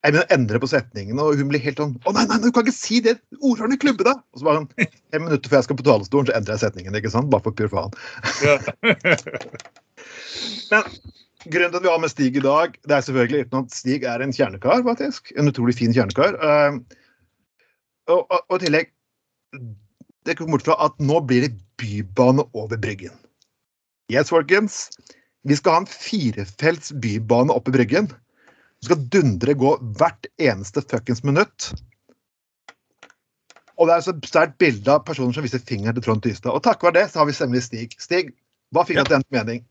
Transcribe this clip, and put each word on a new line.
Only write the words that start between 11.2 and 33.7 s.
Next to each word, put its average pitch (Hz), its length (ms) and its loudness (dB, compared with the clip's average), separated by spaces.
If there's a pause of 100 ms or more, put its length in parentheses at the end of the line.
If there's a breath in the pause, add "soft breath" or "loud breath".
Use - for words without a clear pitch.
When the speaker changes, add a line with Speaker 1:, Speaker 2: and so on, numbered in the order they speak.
Speaker 1:
grunnen 170 240 0
til 175 80 -4
at 185 60 -4
vi 175 60 4
har 160 120 2
med 151 80 -2
Stig 135 280 0
i 131 40 -2
dag, 147 400 2
det 143 140 2
er 127 80 0
selvfølgelig 131 420 0
uten 131 140 -4
at 123 140 -12
Stig 127 360 -4
er 120 140 -4
en 131 100 -6
kjernekar, 131 520 0
faktisk. - 520 -6
En 147 120 4
utrolig 120 280 0
fin 120 160 2
kjernekar. 127 480 2
Eh, 147 360 2 (1300 soft breath)
og, 175 140 2
og, 175 140 0
og 185 200 -4
i 180 60 -4
tillegg, 156 260 0 (1400)
det 160 80 -2
kommer 160 220 -2
bort - 100 -2
fra 160 80 4 (140)
at - 100 -10
nå 151 280 2
blir 127 200 4
det 120 60 -6 (260)
bybane 113 720 2
over 110 300 -6
Bryggen. 101 340 -8 (960)
Yes, 139 220 0
folkens. 180 560 0 (580 soft breath)
Vi 143 80 4
skal 165 160 2
ha 170 140 4
en - 20 -20
firefelts 147 1000 -4 (100)
bybane 113 560 0
oppe 123 160 -2
i 131 60 0
Bryggen. 139 320 2
Den - 800 -20
skal 151 240 0
dundre 123 420 2
gå 135 140 2 (260)
hvert - 320 -2 (160)
eneste 107 400 -2
fuckings 117 400 -6
minutt. 147 460 -2 (2000)